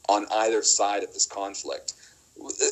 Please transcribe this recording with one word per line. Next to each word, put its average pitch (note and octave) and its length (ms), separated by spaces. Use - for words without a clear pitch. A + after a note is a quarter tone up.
on G#2 240
either A2 300
side G#2 400
of F2+ 100
this - 140
conflict. - 680